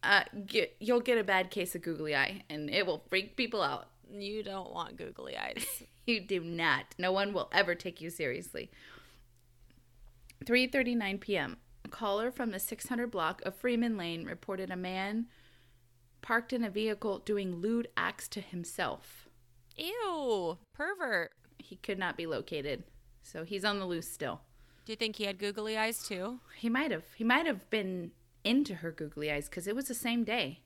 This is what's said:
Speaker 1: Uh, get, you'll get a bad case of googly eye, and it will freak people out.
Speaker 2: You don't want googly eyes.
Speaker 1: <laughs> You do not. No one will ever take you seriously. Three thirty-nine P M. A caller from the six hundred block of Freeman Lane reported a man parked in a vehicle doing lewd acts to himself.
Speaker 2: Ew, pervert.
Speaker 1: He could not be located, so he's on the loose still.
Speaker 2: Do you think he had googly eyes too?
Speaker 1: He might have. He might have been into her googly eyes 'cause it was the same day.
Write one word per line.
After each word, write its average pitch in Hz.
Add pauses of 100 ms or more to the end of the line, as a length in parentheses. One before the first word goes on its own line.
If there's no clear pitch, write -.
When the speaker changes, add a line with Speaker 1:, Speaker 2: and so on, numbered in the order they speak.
Speaker 1:
Uh, 196 (240)
get, -
you'll 240
get 240
a 214
bad 185
case 175
of 170
googly 156
eye, 135
and 151
it 190
will 156
freak 208
people 233
out. 139 (220)
Speaker 2:
You 202
don't 196
want 170
googly -
eyes. -
Speaker 1:
<laughs> - (120)
You 226
do 185
not. 165
No 185
one 202
will 185
ever 175
take 170
you 160
seriously. - (1700)
Three 247
thirty-nine 233
P 196
M. 143 (260)
A 214
caller 214
from 240
the 190
six -
hundred 240
block 170
of 185
Freeman 233
Lane 170
reported 190
a 180
man 190 (920)
parked 240
in 233
a 208
vehicle 214
doing 190
lewd 233 (100)
acts -
to 208
himself. - (480)
Speaker 2:
Ew, 302 (160)
pervert. 294 (280)
Speaker 1:
He -
could 196
not 180
be 165
located, 147 (400)
so 165
he's 190
on 202
the 190
loose 170
still. - (440)
Speaker 2:
Do -
you 220
think 220
he 214
had 196
googly 214
eyes 226
too? 208 (180)
Speaker 1:
He 233
might 262
have. 165 (100)
He -
might 262
have 226
been 185 (320)
into 247
her 165
googly 151
eyes 147
'cause 180
it 214
was 269
the 254
same 233
day. 208